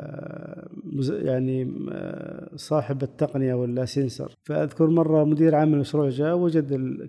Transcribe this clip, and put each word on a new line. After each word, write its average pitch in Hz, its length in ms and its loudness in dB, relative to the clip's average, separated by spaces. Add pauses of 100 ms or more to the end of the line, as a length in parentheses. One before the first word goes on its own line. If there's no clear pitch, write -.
(840)
مز-، 135 280 -4
يعني، 131 640 -2 (180)
آه، - 640 -10
صاحب 139 480 -2
التقنية 135 500 -2
ولا 123 320 -2
سنسر. 135 460 -4 (120)
فأذكر 156 440 0
مرة 160 360 4
مدير 156 320 6
عام 156 180 6
المشروع 143 360 2
جاء، 147 280 0
وجد 160 340 2
ال-، 131 380 -4